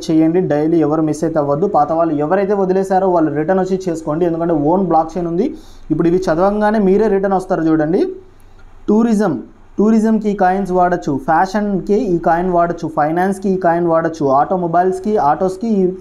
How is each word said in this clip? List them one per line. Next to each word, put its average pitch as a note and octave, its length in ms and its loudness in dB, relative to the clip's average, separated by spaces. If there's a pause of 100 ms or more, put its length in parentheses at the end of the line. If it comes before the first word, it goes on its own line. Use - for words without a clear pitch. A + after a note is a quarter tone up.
(100)
చేయండి. D#3+ 300 2
డైలీ D#3 400 0
ఎవరు D#3 220 2
మిస్ D3+ 220 -2
అయితే D#3+ 140 -2
అవ్వద్దు. C#3+ 280 0
పాత E3 260 0
వాళ్ళు D#3+ 220 0
ఎవరైతే F#3+ 400 0
వదిలేశారో F#3+ 560 0
వాళ్ళు D#3 240 2
రిటర్న్ F3 280 0
వచ్చి F#3 260 -2
చేసుకోండి. D#3+ 380 -2
ఎందుకంటే E3+ 280 -2
ఓన్ E3 320 0
బ్లాక్ D#3+ 320 0
చైన్ F3 80 -4
ఉంది. F3 300 -2 (340)
ఇప్పుడు E3 180 0
ఇవి F3 100 2
చదవంగానే G3+ 600 0
మీరే G#3 300 4
రిటర్న్ G3 280 0
వస్తారు F3+ 260 -2
చూడండి. D#3+ 520 0 (760)
టూరిజం, G#3 540 2 (360)
టూరిజంకి A3 520 2
ఈ G3+ 40 -2
కాయిన్స్ F#3+ 380 0
వాడచ్చు, F3 520 0
ఫ్యాషన్కి G3 680 0
ఈ G3+ 240 0
కాయిన్ F3 320 0
వాడచ్చు, E3+ 460 -2
ఫైనాన్స్కి F3+ 520 -2
ఈ F#3+ 80 0
కాయిన్ E3+ 300 0
వాడచ్చు, E3 400 0
ఆటోమొబైల్స్కి, F3 920 0
ఆటోస్కి F#3 520 0
ఈ, F#3+ 320 2